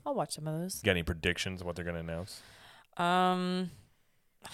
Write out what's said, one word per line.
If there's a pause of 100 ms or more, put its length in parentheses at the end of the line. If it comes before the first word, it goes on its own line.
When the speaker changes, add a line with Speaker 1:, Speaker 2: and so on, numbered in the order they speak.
Speaker 1:
I'll
watch
some
of
those.
Speaker 2:
Got
any
predictions
of
what
they're
gonna
announce? (540)
Speaker 1:
Um, (840)